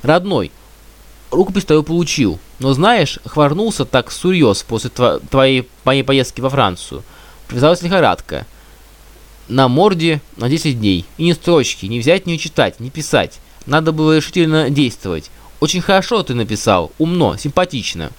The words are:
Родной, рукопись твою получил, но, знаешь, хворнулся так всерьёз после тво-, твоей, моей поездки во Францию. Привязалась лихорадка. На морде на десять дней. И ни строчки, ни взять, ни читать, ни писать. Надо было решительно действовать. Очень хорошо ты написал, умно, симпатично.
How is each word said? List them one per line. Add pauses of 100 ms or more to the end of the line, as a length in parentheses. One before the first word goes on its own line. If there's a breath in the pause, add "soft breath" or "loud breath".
Родной, (800)
рукопись
твою
получил, (200)
но,
знаешь,
хворнулся
так
всерьёз
после
тво-,
твоей, (160)
моей
поездки
во
Францию. (440 loud breath)
Привязалась
лихорадка. (1000 soft breath)
На
морде (160)
на
десять
дней. (120)
И
ни
строчки,
ни
взять,
ни
читать,
ни
писать. (260 soft breath)
Надо
было
решительно
действовать. (300 soft breath)
Очень
хорошо
ты
написал,
умно,
симпатично.